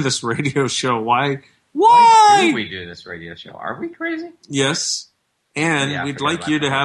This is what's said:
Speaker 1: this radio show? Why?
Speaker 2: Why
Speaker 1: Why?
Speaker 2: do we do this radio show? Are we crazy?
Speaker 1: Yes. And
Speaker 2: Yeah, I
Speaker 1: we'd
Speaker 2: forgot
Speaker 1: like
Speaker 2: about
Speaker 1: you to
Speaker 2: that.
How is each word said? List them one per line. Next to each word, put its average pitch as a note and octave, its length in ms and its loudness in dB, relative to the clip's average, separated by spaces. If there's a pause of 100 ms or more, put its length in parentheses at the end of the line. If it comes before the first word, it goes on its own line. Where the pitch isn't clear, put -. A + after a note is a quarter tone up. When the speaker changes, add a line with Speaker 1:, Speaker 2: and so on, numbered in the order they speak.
Speaker 1:
this C3 200 -4
radio C3+ 460 -2
show? A#2+ 320 -2
Why? C#3 360 0 (360)
Speaker 2:
Why A4 680 6
Speaker 1:
Why? F4+ 80 2
Speaker 2:
do D4 60 0
we G2+ 140 -6
do F#2 180 -12
this F2 200 -18
radio E2+ 280 -14
show? - 180 -20
Are A#2+ 280 -10
we E4+ 80 -8
crazy? E4 420 -10 (180)
Speaker 1:
Yes. C#3 600 -4 (460)
And D3 380 -2
Speaker 2:
Yeah, F2 100 -6
I - 20 -6
Speaker 1:
we'd C#3 100 -6
Speaker 2:
forgot C3+ 120 -8
Speaker 1:
like E3 140 -2
Speaker 2:
about - 100 -8
Speaker 1:
you D3+ 100 0
to C#3+ 80 -2
Speaker 2:
that. C3+ 40 -2 (120)